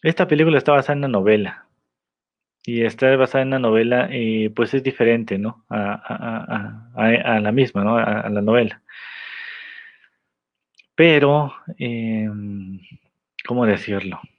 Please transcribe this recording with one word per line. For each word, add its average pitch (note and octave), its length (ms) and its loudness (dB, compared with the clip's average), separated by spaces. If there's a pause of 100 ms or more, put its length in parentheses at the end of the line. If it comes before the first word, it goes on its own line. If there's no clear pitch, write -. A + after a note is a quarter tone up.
esta E3 280 0
película D#3 300 4
está B2+ 120 0
basada C#3+ 220 4
en C#3+ 80 -2
una C#3 80 -4
novela, G#2 580 0 (960)
y A#2 180 -2
está C3 340 4
basada C3 260 2
en C3 60 -2
una C3+ 100 -2
novela, A#2+ 540 2
eh, A2 420 -2
pues A#2 200 -2
es C3+ 100 0
diferente, A#2 540 0
¿no? G#2+ 300 -8
A, G#2 260 -4
a, - 200 -12
a, A2+ 800 -10
a, A2 100 -2
a, A#2 320 2
a G#2+ 40 2
la G#2 100 -2
misma, A#2+ 320 0
¿no? A2+ 160 2
A, G#2+ 220 -2
a G#2+ 100 -6
la G#2 120 -2
novela. A2+ 380 2 (2250)
Pero, D3 580 4 (260)
em, G#2 1000 -6 (680)
¿cómo B2 220 0
decirlo? G2 540 -4 (180)